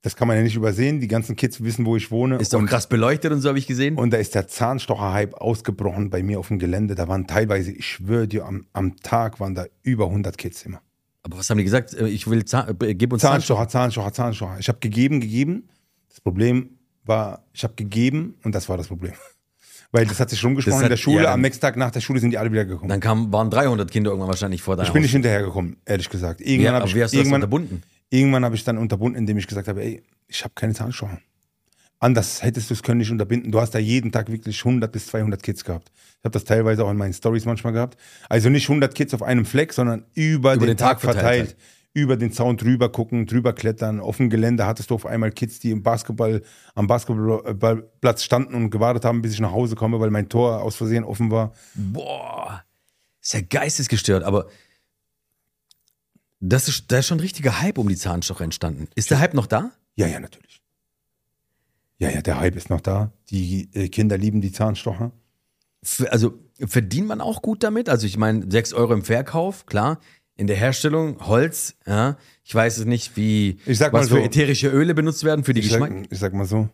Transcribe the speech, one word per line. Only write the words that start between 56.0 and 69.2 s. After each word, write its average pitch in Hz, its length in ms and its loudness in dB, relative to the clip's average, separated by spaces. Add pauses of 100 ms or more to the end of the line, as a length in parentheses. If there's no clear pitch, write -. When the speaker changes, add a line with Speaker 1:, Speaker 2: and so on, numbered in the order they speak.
Speaker 2:
das 113 280 2
ist, - 240 -4
da 123 80 4
ist 131 80 0
schon 170 100 0
ein 156 40 0
richtiger 139 400 -2
Hype 190 180 0
um 104 100 2
die 92 60 2
Zahnstocher 87 480 -4
entstanden. 80 500 -6
Ist - 160 -2
der 147 100 4
Hype 170 140 2
noch 123 140 0
da? 170 240 -2 (240)
Speaker 1:
Ja, 104 100 2
ja, 80 140 -4
natürlich. - 420 -20 (1400)
Ja, 95 140 -2
ja, 76 100 -4
der 78 180 -2
Hype 87 160 0
ist - 140 -12
noch 87 120 -2
da. 101 300 -2 (200)
Die, 95 420 -2
äh, 98 160 -2
Kinder 107 300 0
lieben 107 220 0
die 98 100 -2
Zahnstocher. 107 640 -4 (680)
Speaker 2:
F-, - 280 -2
also 117 260 2 (220)
verdient 120 480 0
man 214 140 -4
auch - 200 -4
gut 220 220 -2
damit? 220 260 -2
Also 113 160 2
ich 98 120 -2
meine, 110 340 0
sechs 113 200 0
Euro 117 220 2
im 101 100 0
Verkauf, 165 640 -2